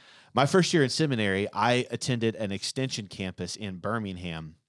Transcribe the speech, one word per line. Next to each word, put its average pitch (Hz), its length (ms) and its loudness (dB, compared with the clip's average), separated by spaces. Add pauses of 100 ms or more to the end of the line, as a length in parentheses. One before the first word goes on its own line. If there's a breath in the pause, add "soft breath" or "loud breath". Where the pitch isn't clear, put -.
(340 loud breath)
My 127 120 6
first 175 280 4
year 160 100 6
in 123 60 2
seminary, 107 600 2
I 120 400 2
attended 113 440 0
an 101 180 -4
extension 127 540 -6
campus 92 500 -8
in 98 200 -8
Birmingham. 90 800 -6 (140)